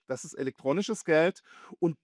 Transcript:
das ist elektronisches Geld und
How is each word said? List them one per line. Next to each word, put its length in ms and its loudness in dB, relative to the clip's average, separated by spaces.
das 200 -8
ist 80 -16
elektronisches 720 -4
Geld 360 4
und 240 0